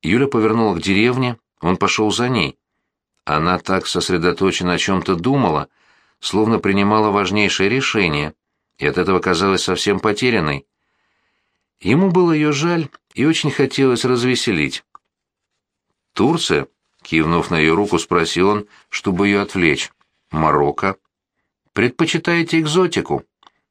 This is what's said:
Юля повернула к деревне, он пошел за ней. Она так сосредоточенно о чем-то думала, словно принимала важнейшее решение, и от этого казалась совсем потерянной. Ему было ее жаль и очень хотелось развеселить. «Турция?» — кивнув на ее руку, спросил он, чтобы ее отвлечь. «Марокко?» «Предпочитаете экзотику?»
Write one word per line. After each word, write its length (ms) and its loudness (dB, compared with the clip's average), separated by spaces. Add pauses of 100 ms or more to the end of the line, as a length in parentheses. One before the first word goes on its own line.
Юля 260 2
повернула 480 0
к 60 -6
деревне, 560 0 (220)
он 160 0
пошел 360 0
за 180 -2
ней. 280 -2 (680)
Она 340 0
так 280 -2
сосредоточенно 840 0
о 40 0
чем-то 380 -2
думала, 520 0 (540)
словно 380 0
принимала 520 2
важнейшее 580 0
решение, 640 -2 (440)
и 100 -2
от 100 -2
этого 220 2
казалась 440 0
совсем 360 -2
потерянной. 640 -2 (1160)
Ему 300 2
было 200 4
ее 200 0
жаль 380 -2 (240)
и 120 0
очень 260 0
хотелось 540 0
развеселить. 800 0 (1300)
«Турция?» — 540 0 (360)
кивнув 480 0
на 80 2
ее 160 4
руку, 240 0
спросил 500 0
он, 180 -2 (220)
чтобы 380 -2
ее 140 2
отвлечь. 500 -2 (400)
«Марокко?» 640 0 (800)
«Предпочитаете 880 0
экзотику?» 640 -2 (480)